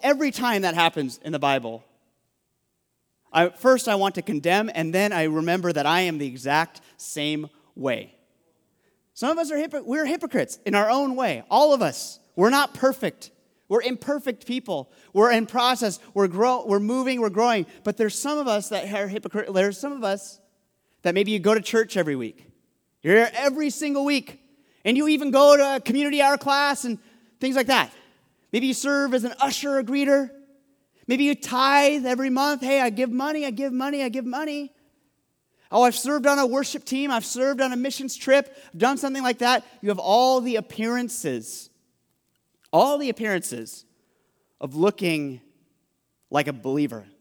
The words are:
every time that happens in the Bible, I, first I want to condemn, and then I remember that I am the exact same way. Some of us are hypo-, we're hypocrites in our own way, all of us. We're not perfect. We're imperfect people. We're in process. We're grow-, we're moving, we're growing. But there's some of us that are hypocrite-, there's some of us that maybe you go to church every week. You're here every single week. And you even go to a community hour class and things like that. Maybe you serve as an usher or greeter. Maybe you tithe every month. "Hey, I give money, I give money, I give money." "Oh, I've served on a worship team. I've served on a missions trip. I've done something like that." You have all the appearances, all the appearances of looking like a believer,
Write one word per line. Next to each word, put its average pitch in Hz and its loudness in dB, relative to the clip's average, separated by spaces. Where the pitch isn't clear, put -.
every 277 2
time 220 -2
that 175 -2
happens 165 0
in 151 -8
the 147 -4
Bible, 127 -2
I, 170 4
first 247 2
I 208 2
want 196 0
to 170 -8
condemn, 175 0
and 165 -4
then 202 2
I 170 0
remember 170 0
that 143 0
I 170 2
am 165 -2
the 143 -4
exact 139 -2
same 151 -6
way. 117 -6
Some 247 -4
of 330 -2
us 311 -2
are 302 -4
hypo-, 294 -4
we're 294 -2
hypocrites 262 -4
in 202 -2
our 208 4
own 262 0
way, 175 -2
all 285 6
of 262 2
us. - -4
We're 202 6
not 277 2
perfect. 262 -2
We're 214 2
imperfect 254 -4
people. 202 -6
We're 214 6
in 226 2
process. 240 0
We're 196 2
grow-, 233 0
we're 202 2
moving, 247 -2
we're 220 0
growing. 214 0
But 214 -4
there's 214 -2
some 294 -4
of 285 -2
us 208 -2
that 196 -6
are 202 -4
hypocrite-, 208 -8
there's 196 2
some 285 -8
of 254 -10
us 196 -6
that 175 0
maybe 202 2
you 214 0
go 202 4
to 214 0
church 226 0
every 151 0
week. 113 -10
You're 170 2
here 226 6
every 285 0
single 277 -4
week. - -2
And 240 2
you 302 2
even 294 2
go 285 8
to 277 2
a 240 -2
community 285 0
hour 277 6
class 277 0
and 233 -4
things 262 -2
like 247 0
that. 220 2
Maybe 240 0
you 262 0
serve 277 0
as 233 0
an 247 -6
usher 277 -2
or 262 0
greeter. 277 2
Maybe 254 2
you 285 2
tithe 277 2
every 254 -2
month. 269 0
"Hey, 269 0
I 254 2
give 233 -2
money, 285 -4
I 269 -6
give 262 -4
money, 277 -4
I 247 -2
give 233 -6
money." 294 -8
"Oh, 240 4
I've 240 2
served 277 -2
on 285 4
a 277 2
worship 269 -4
team. 277 -4
I've 226 -2
served 262 -2
on 254 0
a 247 -4
missions 262 -6
trip. 277 0
I've - -18
done 247 2
something 269 -4
like 247 0
that." 240 2
You 196 -4
have 202 -2
all 247 4
the 240 -2
appearances, 214 -6
all 269 4
the 285 -4
appearances 180 -6
of 135 -10
looking 160 -2
like 143 0
a 147 -6
believer, 131 -4